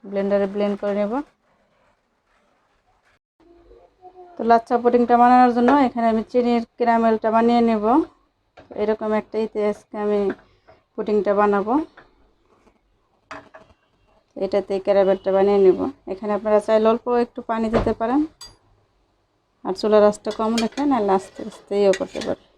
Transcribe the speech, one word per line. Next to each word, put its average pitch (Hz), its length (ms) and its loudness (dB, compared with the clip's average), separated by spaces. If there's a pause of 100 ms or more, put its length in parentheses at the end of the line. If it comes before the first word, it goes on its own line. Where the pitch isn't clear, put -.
(100)
ব্লেন্ডারে 202 440 -2
ব্লেন্ড 202 260 -4
করে 202 200 -4
নেব। 208 120 -4 (3250)
তো 339 60 -18 (100)
লাচ্চা 233 320 0
পুডিংটা 240 400 2
বানানোর 247 340 4
জন্য 240 140 2 (160)
এখানে 240 260 -4
আমি 220 180 -2
চিনির 240 320 0 (160)
ক্যারামেলটা 226 580 0
বানিয়ে 233 320 2
নেব। 214 160 -2 (1000)
এরকম 214 280 -4 (100)
একটা - 240 -12
ইতে 214 160 -8 (100)
আজকে - 340 -12
আমি 208 160 0 (760)
পুডিংটা 208 460 -2
বানাবো, 208 340 0 (2500)
এটাতে 196 360 -4 (140)
ক্যারামেলটা 196 500 2
বানিয়ে 202 280 4
নেব। 185 140 6 (340)
এখানে 208 260 -8
আপনারা 214 280 2
চাইলে 220 260 4
অল্প 233 140 -4 (180)
একটু 240 160 -12 (100)
পানি 226 240 -2
দিতে 220 260 0
পারেন, 247 200 0 (1400)
আর 185 160 -6
চুলার 208 280 4
আঁচটা 208 300 -4
কম 220 140 -2 (100)
রেখে 233 280 -4
নাহলে 208 280 0
আস্তে - 300 -10
আস্তে - 340 -12
ইয়ে 196 160 4
করতে - 280 -8
পারেন। - 200 -8 (120)